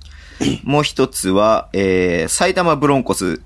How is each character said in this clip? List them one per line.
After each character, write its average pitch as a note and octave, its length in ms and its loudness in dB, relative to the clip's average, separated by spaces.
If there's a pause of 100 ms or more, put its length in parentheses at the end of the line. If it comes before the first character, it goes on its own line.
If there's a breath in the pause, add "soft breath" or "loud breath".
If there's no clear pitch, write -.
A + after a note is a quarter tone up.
(420 loud breath)
い。 C3+ 220 -2
<laughs> - 0 -
も D3 180 2
う - 20 0
一 C3+ 240 0
つ - 220 -4
は、 G#2 440 2
え F#2 520 0
ー、 - 20 -6
埼 F3+ 260 0
玉 F3 220 2
ブ C#3+ 120 0
ロ C#3+ 100 4
ン B2 60 -2
コ G2 100 -4
ス F2+ 320 -4